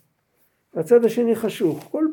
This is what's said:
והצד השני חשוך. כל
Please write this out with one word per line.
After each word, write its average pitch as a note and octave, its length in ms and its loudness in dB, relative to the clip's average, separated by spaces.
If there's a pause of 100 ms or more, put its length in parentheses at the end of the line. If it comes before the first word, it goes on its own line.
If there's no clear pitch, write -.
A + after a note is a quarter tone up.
(760)
והצד A#3 300 2
השני A#3 320 0
חשוך. F3+ 540 -4
כל D#4 220 -2